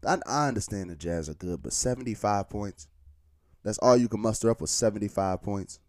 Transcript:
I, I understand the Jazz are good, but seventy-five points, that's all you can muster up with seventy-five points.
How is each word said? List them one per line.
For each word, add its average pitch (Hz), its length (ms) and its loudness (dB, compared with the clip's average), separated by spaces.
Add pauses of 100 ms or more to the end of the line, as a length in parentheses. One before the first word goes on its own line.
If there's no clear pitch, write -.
I, 147 200 2
I 143 220 2
understand 101 420 -2
the 85 60 -10
Jazz 82 340 -4
are 78 40 -8
good, 87 280 -6
but 69 120 -8
seventy-five 107 760 0
points, 104 380 -8 (760)
that's 104 160 -2
all 123 180 8
you 120 100 4
can 107 120 -2
muster 110 300 2
up 117 120 0
with - 80 -4
seventy-five 101 720 0
points. 101 480 -6